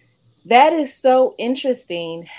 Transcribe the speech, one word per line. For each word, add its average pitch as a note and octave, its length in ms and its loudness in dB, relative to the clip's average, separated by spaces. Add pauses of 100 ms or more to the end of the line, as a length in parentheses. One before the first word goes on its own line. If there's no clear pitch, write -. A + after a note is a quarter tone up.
(440)
That B3+ 300 4
is C#4+ 200 -4
so B3+ 440 2
interesting. F3 880 -6 (100)